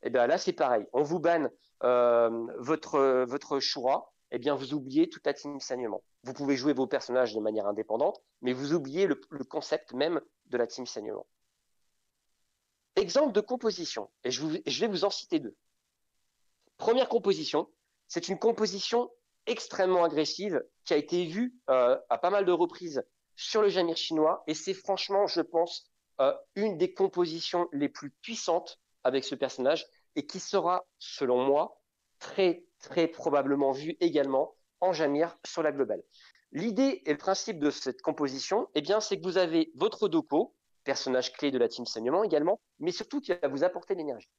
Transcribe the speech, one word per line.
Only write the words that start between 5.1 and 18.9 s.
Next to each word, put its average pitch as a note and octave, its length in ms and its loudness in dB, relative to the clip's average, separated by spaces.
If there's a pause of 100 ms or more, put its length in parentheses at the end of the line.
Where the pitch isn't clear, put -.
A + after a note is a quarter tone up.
la C#3+ 80 0
Team C#3+ 260 -12
Saignement. A#2+ 420 -6 (200)
Vous B2+ 100 -10
pouvez C#3 240 0
jouer C3+ 160 0
vos C3 140 2
personnages B2 480 0
de A2 60 -2
manière G#2+ 260 -2
indépendante, A2 540 -2 (220)
mais B2+ 100 -2
vous C#3+ 220 -2
oubliez D#3 320 0
le, D3 140 0 (100)
le C#3+ 140 -10
concept - 480 -6
même D3 280 -2 (260)
de B2 100 -6
la A#2 100 2
Team B2 200 -10
Saignement. G#2+ 400 -10 (1700)
Exemple G#3+ 360 2
de G#3 80 2
composition, G#3+ 720 -4 (140)
et B2 60 -2
je B2+ 100 -4
vous, D#3 160 -2 (100)
je C3 140 -4
vais A3+ 80 0
vous F#3 160 -2
en G3+ 60 4
citer - 280 -4
deux. A#2+ 180 -6 (1200)
Première B3 320 2
composition, F3 600 0 (380)
c'est E3+ 200 -6
une F#3+ 100 -4
composition A3 720 0 (360)